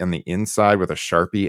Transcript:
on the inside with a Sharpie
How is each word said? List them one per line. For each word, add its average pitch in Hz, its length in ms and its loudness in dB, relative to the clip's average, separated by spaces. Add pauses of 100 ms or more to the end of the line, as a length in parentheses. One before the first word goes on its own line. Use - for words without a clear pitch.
on 90 100 -2
the 82 160 -4
inside 104 540 2
with 87 100 -2
a 78 40 -6
Sharpie 87 540 0